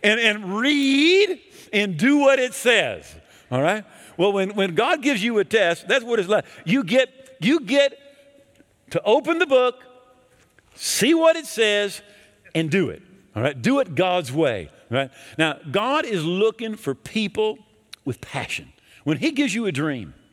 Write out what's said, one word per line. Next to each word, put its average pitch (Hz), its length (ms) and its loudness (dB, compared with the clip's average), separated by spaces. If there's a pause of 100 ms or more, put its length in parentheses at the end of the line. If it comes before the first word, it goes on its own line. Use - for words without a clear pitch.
And, 214 160 2
and 208 380 -2
read 294 800 2 (320)
and 202 260 0
do 262 200 2
what 269 220 4
it 254 140 -2
says, 165 600 0 (360)
all 127 100 0
right? 196 240 0 (320)
Well, 196 160 2
when, 196 220 -2
when 196 180 -2
God 262 300 0
gives 233 200 0
you 233 140 0
a 202 80 2
test, 208 420 0
that's 240 160 2
what 233 160 0
it's 180 80 -2
like. 202 180 2 (200)
You 233 180 2
get, 247 560 -2
you 262 200 2
get 277 380 0 (920)
to 170 140 -4
open 285 340 2
the 349 100 0
book, 254 280 2 (1000)
see - 400 0
what 320 220 4
it 320 100 -10
says, 208 560 -2 (540)
and 160 160 -2
do 170 180 2
it, 78 140 -14 (320)
all 107 80 -2
right? 139 160 -2
Do 247 200 0
it 185 160 -4
God's 180 380 0
way, 120 360 -2 (200)
right? 131 200 -2 (280)
Now, 156 200 0 (140)
God 254 340 0
is 185 200 -4
looking 214 500 -2
for 139 180 -6
people 214 640 -4 (460)
with 123 160 -6
passion. - 540 -10 (320)
When 147 120 0
he 269 140 -2
gives 262 240 -2
you 233 100 -4
a 190 60 -2
dream 127 420 -6 (200)